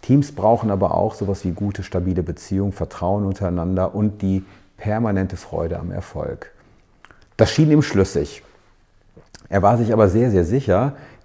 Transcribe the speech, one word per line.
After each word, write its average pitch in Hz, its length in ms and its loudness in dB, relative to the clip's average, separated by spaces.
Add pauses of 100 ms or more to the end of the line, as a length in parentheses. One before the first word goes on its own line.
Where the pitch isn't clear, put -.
Teams 139 300 2
brauchen 110 400 2
aber 95 220 0
auch 85 200 -2
sowas 98 300 -6
wie 90 80 -2
gute, 98 320 -6
stabile 90 400 -2
Beziehungen, 95 480 -4
Vertrauen 95 520 -4
untereinander 92 680 -2
und 104 280 -2
die 95 220 -2 (320)
permanente 104 600 -2
Freude 82 420 -6
am 87 140 -10
Erfolg. - 580 -10 (840)
Das - 160 2
schien 156 180 4
ihm 151 120 4
schlüssig. - 600 -2 (1040)
Er 95 140 0
war 107 160 6
sich 113 140 2
aber 107 160 6
sehr, 113 240 2
sehr 90 120 4
sicher, 117 500 0 (300)